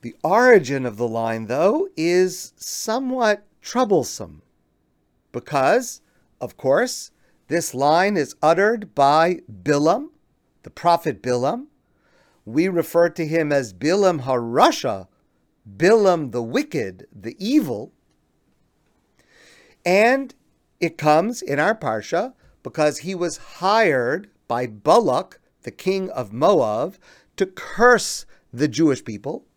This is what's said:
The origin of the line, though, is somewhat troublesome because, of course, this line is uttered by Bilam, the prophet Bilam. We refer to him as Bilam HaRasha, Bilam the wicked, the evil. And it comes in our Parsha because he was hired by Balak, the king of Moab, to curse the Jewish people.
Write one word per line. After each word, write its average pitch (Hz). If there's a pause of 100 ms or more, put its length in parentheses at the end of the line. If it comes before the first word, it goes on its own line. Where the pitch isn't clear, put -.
The 117
origin 170
of 113
the 120
line, 113
though, 196
is 180
somewhat 240 (140)
troublesome 139 (880)
because, 151 (400)
of -
course, 175 (340)
this 165
line 165
is 143
uttered 202
by 156
Bilam, 147 (560)
the -
prophet 165
Bilam. 135 (760)
We 139
refer 170
to 165
him 151
as 131
Bilam 165
HaRasha, 123 (680)
Bilam 175
the 120
wicked, 113
the 104
evil. 185 (1900)
And 233 (460)
it 165
comes 165
in 139
our 202
Parsha 165 (300)
because 151
he 180
was 175
hired 175 (200)
by 123
Balak, 143 (240)
the -
king 190
of 107
Moab, 135 (400)
to 190
curse - (260)
the 127
Jewish 143
people. 110 (100)